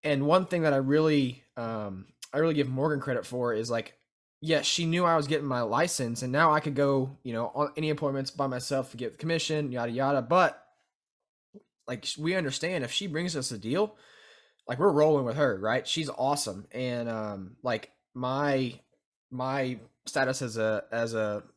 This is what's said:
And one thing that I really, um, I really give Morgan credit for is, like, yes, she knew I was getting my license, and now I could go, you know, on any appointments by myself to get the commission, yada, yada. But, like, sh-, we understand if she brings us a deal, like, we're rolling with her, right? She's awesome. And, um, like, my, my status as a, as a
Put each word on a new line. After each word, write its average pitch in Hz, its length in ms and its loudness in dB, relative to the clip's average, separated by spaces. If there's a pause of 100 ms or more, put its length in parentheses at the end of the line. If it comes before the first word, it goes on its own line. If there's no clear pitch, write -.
And 143 240 2
one 180 200 6
thing 170 160 0
that 151 100 4
I 139 40 4
really, 143 640 2 (140)
um, 107 500 -8 (260)
I 139 60 -2
really 160 160 2
give 135 140 0
Morgan 139 320 0
credit 123 240 -4
for 123 280 -2
is, 113 180 -2
like, 117 240 -4 (460)
yes, 156 240 2
she - 200 0
knew 170 200 2
I 165 100 6
was 147 120 2
getting 147 200 0
my 127 140 0
license, 120 600 0
and 127 100 -4
now 151 220 4
I 151 60 4
could 151 160 -4
go, 135 480 2
you 120 100 -6
know, 113 220 -2
on 147 220 0
any 156 120 -2
appointments 139 420 -2
by 139 160 -2
myself 131 440 -2
to - 60 -16
get 113 160 -6
the - 40 -20
commission, 156 540 -2
yada, 120 200 -2
yada. 135 300 2
But, 165 400 4 (1300)
like, 120 180 -6
sh-, - 120 -6
we 165 180 0
understand 160 480 -2
if 120 80 -6
she 202 160 -2
brings 165 280 -2
us 127 160 -4
a 117 60 -8
deal, 160 400 -2 (720)
like, 123 120 -6
we're 175 120 6
rolling 147 340 6
with 117 120 -2
her, 127 220 2
right? 110 280 0
She's 156 220 -2
awesome. 117 640 -2
And, 120 380 -4
um, 104 540 -8
like, 120 280 -2 (220)
my, 131 680 0 (520)
my 127 480 -4 (260)
status 131 360 -2
as 113 160 -6
a, 110 340 0
as 113 220 -2
a 107 300 -2 (140)